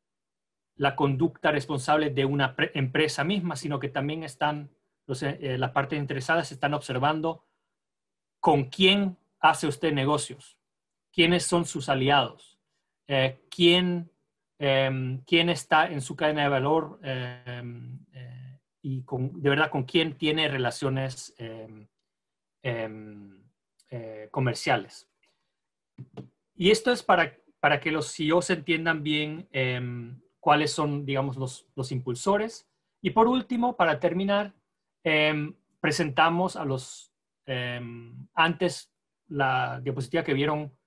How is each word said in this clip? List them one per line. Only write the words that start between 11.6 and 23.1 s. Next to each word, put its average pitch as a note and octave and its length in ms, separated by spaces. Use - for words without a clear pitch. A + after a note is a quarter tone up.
sus - 240
aliados, C3 720
eh, C3 420
quién, F3 600
em, C3+ 640
quién E3+ 240
está D#3 420
en C#3+ 100
su C#3 140
cadena D3+ 280
de C#3 60
valor, D3 540
em, B2 1120
eh, B2+ 460
y C3 220
con, C3+ 380
de C#3+ 80
verdad D3+ 200
con C3+ 140
quién D#3+ 340
tiene D#3 300
relaciones, C3+ 920
em, A2 500
em, G#2+ 800